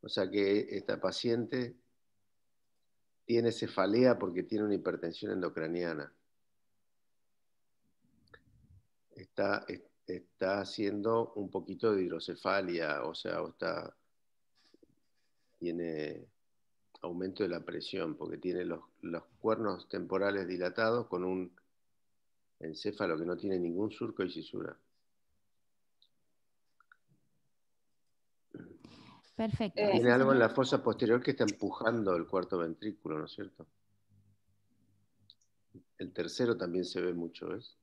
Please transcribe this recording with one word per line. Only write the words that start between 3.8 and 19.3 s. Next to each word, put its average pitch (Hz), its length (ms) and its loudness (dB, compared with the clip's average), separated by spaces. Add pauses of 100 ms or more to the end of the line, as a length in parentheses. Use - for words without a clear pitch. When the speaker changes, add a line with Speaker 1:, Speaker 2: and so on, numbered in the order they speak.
Speaker 1:
porque 90 240 -2
tiene 107 220 0
una 101 100 2
hipertensión 87 560 -4
endocraniana. 82 800 -2 (3000)
Está, 101 520 -2
es-, - 160 -10 (240)
está 95 540 -2
haciendo 104 720 0
un 98 160 -4
poquito 95 420 0
de 95 100 2
hidrocefalia, 85 1000 -2
o 80 80 -6
sea, 87 300 -4
o 82 60 -6
está, 85 460 -6 (1600)
tiene 82 680 -4 (720)
aumento 92 420 -4
de 90 60 0
la 87 140 -2
presión 85 520 -6
porque 80 220 -8
tiene 90 280 -2
los, 82 160 -6 (200)
los 82 220 -6 (160)